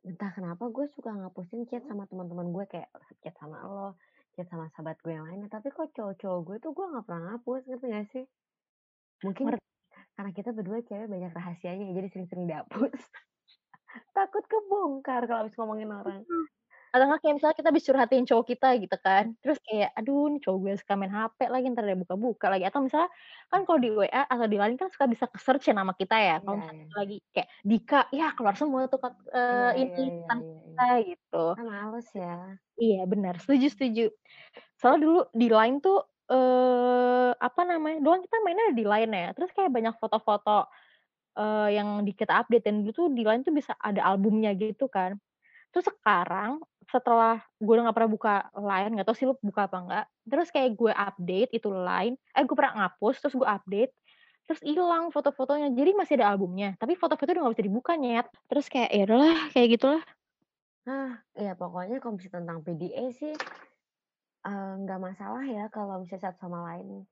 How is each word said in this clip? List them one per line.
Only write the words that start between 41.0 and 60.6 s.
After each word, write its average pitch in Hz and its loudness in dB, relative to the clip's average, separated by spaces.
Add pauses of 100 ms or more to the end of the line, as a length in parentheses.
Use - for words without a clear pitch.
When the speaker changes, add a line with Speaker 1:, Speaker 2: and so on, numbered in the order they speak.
Speaker 2:
eee, 208 0
yang 208 -2
di, 202 -2
kita 208 0 (100)
update 226 4
dan 208 0
dulu 220 -4
tuh 339 0
di 233 -2
line 226 2
tuh 320 2
bisa - -2
ada 208 0
albumnya 208 4
gitu 214 -2
kan. 190 -2 (560)
Terus 359 2
sekarang 208 0 (280)
setelah 233 4 (180)
gue 220 4
udah 233 6
nggak 214 -2
pernah 226 4
buka 214 2 (240)
line, 202 0
nggak 190 0
tahu 240 0
sih 262 2
lu 262 0
buka 202 0
apa 185 -6
nggak, 180 -4 (260)
terus 330 0
kayak 254 2
gue 226 4
update 190 -2
itu 220 -4
line, 185 -2 (200)
eh 285 4
gue 285 -2
pernah 262 2 (120)
ngapus, 214 0
terus 285 -2
gue 226 2
update, 202 -2 (560)
terus 320 -4
ilang 330 0
foto-fotonya. 285 0
Jadi 294 4
masih 311 0
ada 202 4
albumnya, 196 -4
tapi 262 -2
foto-foto - 0
udah 339 0
nggak 226 0
bisa 208 -2
dibuka, 233 -2
Nyet. 240 -2 (240)
Terus 277 0
kayak, 240 0
ya 202 4
udahlah, 302 6 (160)
kayak 240 8 (120)
gitulah. 294 4 (920)